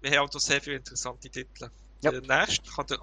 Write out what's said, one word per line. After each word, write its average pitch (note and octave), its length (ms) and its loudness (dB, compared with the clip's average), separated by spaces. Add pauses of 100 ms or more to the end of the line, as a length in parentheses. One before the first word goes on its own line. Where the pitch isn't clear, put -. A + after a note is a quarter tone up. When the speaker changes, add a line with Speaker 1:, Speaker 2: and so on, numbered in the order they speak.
Speaker 1:
wir C#3+ 120 -4
haben C#3+ 160 6
auch - 120 -14
sehr C#3 200 2
viele C#3+ 160 -6
interessante B2+ 540 -8
Titel. - 400 -12 (320)
Speaker 2:
Ja. D3 100 4
Speaker 1:
Den B2+ 120 -6
nächsten C#3 440 2
kann - 180 -6
der C3+ 160 -2